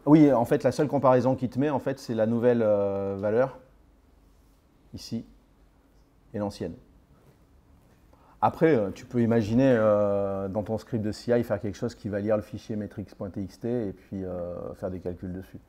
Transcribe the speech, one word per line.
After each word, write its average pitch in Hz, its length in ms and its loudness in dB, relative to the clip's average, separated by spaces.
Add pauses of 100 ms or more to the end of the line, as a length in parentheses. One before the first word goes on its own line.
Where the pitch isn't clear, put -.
oui 147 260 8
en 120 120 4
fait 143 180 0
la 131 80 2
seule 156 160 0
comparaison 127 480 4
qu'il 131 160 -4
te 123 80 -2
met 147 100 2
en 135 100 -2
fait 135 200 -6
c'est 120 160 -8
la 110 100 2
nouvelle, 117 380 2
euh, 98 560 0
valeur, 113 400 -2 (1400)
ici, 117 280 -10 (1120)
et 107 60 -8
l'ancienne. 98 340 -8 (1700)
Après, 156 320 2
euh, 104 180 2
tu - 140 -18
peux 123 160 -2
imaginer, 117 540 4
euh, 101 720 2
dans 101 160 -4
ton 110 140 -6
script 107 260 -6
de 107 80 -4
C 120 260 0
I 117 60 0
faire 107 160 -4
quelque 104 160 -8
chose 117 180 -8
qui - 140 -14
va 101 140 -4
lire 107 160 0
le 104 40 -4
fichier 107 360 -10
metrics 101 380 -10
point 101 140 -10
T 104 120 -10
X 95 180 -12
T 117 300 -4
et - 20 -6
puis, 95 320 -12
euh, 87 520 -8
faire 95 140 -8
des 92 120 -8
calculs 90 320 -8
dessus. 95 360 -14